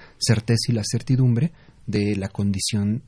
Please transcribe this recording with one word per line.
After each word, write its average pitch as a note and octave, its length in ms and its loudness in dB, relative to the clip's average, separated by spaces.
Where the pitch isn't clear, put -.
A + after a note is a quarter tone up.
certeza A#2 540 0
y A#2+ 40 0
la G#2+ 140 -2
certidumbre B2 640 2
de G#2 280 0
la G2 140 -2
condición, G2+ 800 -2